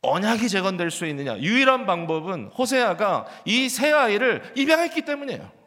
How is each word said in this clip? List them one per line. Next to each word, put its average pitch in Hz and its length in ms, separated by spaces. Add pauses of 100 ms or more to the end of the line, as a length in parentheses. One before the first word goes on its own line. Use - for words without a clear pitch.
언약이 208 460
재건될 185 440
수 170 140
있느냐? 139 340
유일한 247 460
방법은 165 600 (100)
호세아가 214 680 (180)
이 247 240
세 277 220
아이를 240 640
입양했기 320 480
때문이에요. 285 480 (160)